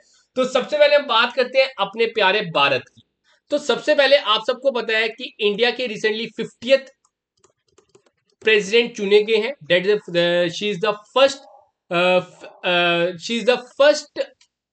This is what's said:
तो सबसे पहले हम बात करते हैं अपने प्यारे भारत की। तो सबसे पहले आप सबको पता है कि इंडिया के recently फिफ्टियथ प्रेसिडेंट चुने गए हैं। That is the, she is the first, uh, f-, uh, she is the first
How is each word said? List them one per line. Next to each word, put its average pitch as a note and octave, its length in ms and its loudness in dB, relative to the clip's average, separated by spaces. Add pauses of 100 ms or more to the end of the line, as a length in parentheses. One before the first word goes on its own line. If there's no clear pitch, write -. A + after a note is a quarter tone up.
(340)
तो B3+ 100 0
सबसे B3+ 320 -2
पहले D4 180 6
हम C#4+ 100 2
बात A#3+ 280 0
करते B3+ 260 0
हैं C4 100 2 (100)
अपने G#3 260 -2
प्यारे G#3 360 0
भारत C#3 400 0
की। - 200 -20 (480)
तो D4 80 0
सबसे C#4+ 380 -2
पहले C#4 220 4
आप G#3+ 300 -2
सबको B3+ 240 -2
पता A3 260 -4
है A3+ 120 -2
कि B3 300 -14
इंडिया G#3+ 320 0
के B3 160 -6
recently G#3+ 380 -4 (120)
फिफ्टियथ B3+ 420 -2 (1600)
प्रेसिडेंट A3 540 2
चुने G#3 260 4
गए A3 140 0
हैं। A3 160 -4
That E3+ 320 0
is G3+ 300 -2
the, F3 340 0
she G#3 240 -6
is F#3+ 160 -2
the G#3 40 0 (240)
first, C4+ 220 2 (540)
uh, F3+ 280 2
f-, - 280 -18 (180)
uh, F3 440 0 (120)
she A#3 200 -4
is A#3+ 100 4
the B3 60 -2 (220)
first D4 460 2 (460)